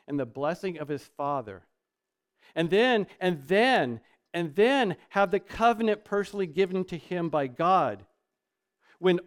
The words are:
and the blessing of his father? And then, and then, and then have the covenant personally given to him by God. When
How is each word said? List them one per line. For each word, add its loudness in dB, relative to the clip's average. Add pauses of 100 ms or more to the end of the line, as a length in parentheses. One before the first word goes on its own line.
and -4
the -4
blessing -6
of -10
his -8
father? -8 (880)
And -2
then, 2 (120)
and -2
then, 2 (320)
and -4
then 2 (120)
have 2
the 0
covenant 0
personally -4
given 0
to -8
him -4
by 0
God. 0 (920)
When 4